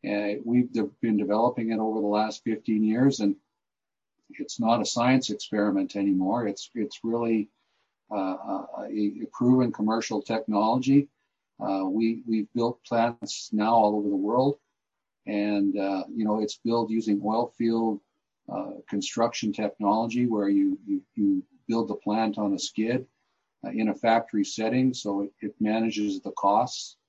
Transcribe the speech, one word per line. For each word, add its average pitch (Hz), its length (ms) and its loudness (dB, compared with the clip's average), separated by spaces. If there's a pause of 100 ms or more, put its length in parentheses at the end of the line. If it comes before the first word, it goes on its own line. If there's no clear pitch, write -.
Uh, 104 300 -2 (100)
we've 123 280 2
de-, 107 180 -2 (100)
been 110 160 2
developing 113 540 0
it 110 80 -2
over 110 220 -2
the 101 60 -2
last 107 360 -2
fifteen 110 400 -2
years, 120 380 2
and 101 160 0 (920)
it's - 280 -12
not 113 240 2
a - 20 -2
science 127 460 2
experiment 104 640 -2
anymore. 101 540 0
It's, - 260 -8
it's 107 300 -4
really, 113 460 0 (600)
uh, 107 60 -6
a, 95 500 -6 (560)
a - 100 -8
proven 123 380 4
commercial 110 500 -2
technology. 123 840 2 (540)
Uh, 98 240 -2
we, 113 420 0
we've 110 260 -2
built 120 300 -2
plants - 680 -2
now 107 220 2
all 107 200 4
over 104 140 0
the 101 80 0
world, 123 420 2 (680)
and, 104 520 0
uh, 98 240 -2 (100)
you 113 120 -2
know, 107 160 0
it's 107 240 -6
built 117 260 0
using 107 340 0
oil 117 320 -2
field, - 440 0 (520)
uh, 98 180 -6 (180)
construction 107 640 -2
technology 110 720 0
where 104 220 2
you, 98 360 2
you, 98 180 -4 (120)
you 98 300 2 (240)
build 113 180 0
the 104 80 -4
plant 110 420 0
on 104 180 0
a 92 40 -4
skid, 120 480 -2 (580)
uh, - 60 -8
in 110 200 0
a - 40 -2
factory 110 500 2
setting, 123 480 2
so 101 280 -4
it, 101 200 -4
it 107 200 -8
manages 107 640 0
the 101 100 -8
costs 104 640 0 (120)